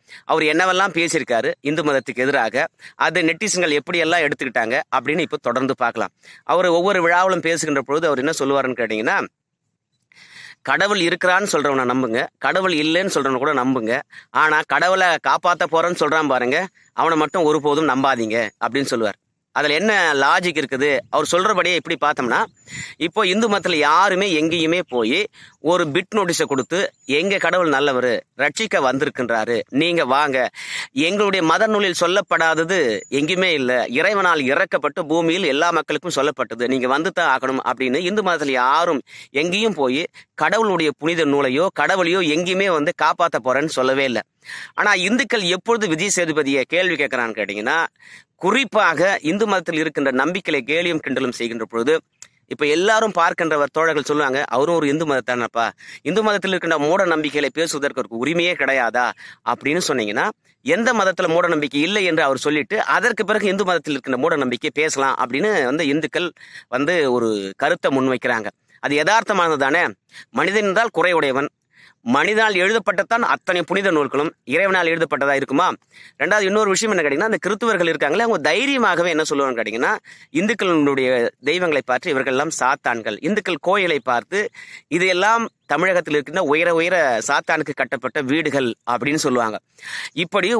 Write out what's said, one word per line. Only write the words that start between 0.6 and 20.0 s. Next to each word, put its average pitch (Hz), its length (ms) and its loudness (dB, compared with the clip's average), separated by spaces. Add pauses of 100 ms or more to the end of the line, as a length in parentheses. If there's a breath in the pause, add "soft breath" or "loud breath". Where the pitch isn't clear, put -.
பேசியிருக்காரு 156 580 0 (100)
இந்து 151 220 -2
மதத்துக்கு 135 320 -2
எதிராக, 127 520 0 (280 loud breath)
அது 165 260 0
நெட்டிசன்கள் 165 560 0
எப்படியெல்லாம் 165 480 0
எடுத்துக்கிட்டாங்க 127 540 -2 (160)
அப்படின்னு 135 240 -2
இப்ப 156 220 -4
தொடர்ந்து 127 340 -2
பார்க்கலாம். 113 340 -4 (340 loud breath)
அவர் 175 220 0
ஒவ்வொரு 180 360 2
விழாவிலும் 175 380 2
பேசுகின்ற 156 420 -2
பொழுது 147 240 -2
அவர் 147 120 2
என்ன 139 220 -2
சொல்லுவாருன்னு 135 400 0
கேட்டீங்கன்னா, 120 480 -2 (1300 loud breath)
"கடவுள் 190 380 2
இருக்கிறான்னு 180 520 2
சொல்றவனை 139 340 2
நம்புங்க, 123 400 0 (120)
கடவுள் 180 360 0
இல்லைன்னு 160 400 0
சொல்றவனை 135 240 0
கூட 143 160 0
நம்புங்க, 127 480 0 (280 loud breath)
ஆனா 151 360 2
கடவுளை 180 420 2
காப்பாத்த 160 640 2
போறேன்னு 165 380 0
சொல்றான் 156 200 2
பாருங்க, 131 400 0 (260 soft breath)
அவனை 160 240 2
மட்டும் 151 260 0
ஒருபோதும் 151 460 2
நம்பாதீங்க" 120 600 0 (160)
அப்படின்னு 127 200 -2
சொல்லுவார். 110 300 -2 (360)
அதுல 147 220 0
என்ன 180 400 2